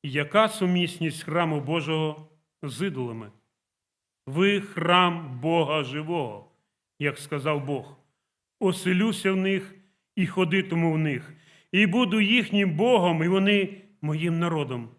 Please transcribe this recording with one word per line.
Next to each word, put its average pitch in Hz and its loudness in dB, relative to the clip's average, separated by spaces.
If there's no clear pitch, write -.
Яка 147 2
сумісність 180 -2
храму 160 0
Божого 156 -4
з 143 -6
ідолами? 117 -8
Ви 196 2
храм 170 2
Бога 156 0
живого, 135 -6
як 143 -2
сказав 147 -4
Бог. 139 -8
Оселюся 185 0
в 190 0
них 190 -2
і 185 2
ходитиму 175 0
в 156 0
них, 147 -4
і 202 4
буду 214 2
їхнім 202 2
Богом, 175 4
і 170 2
вони 196 2
моїм 160 -2
народом. 135 -4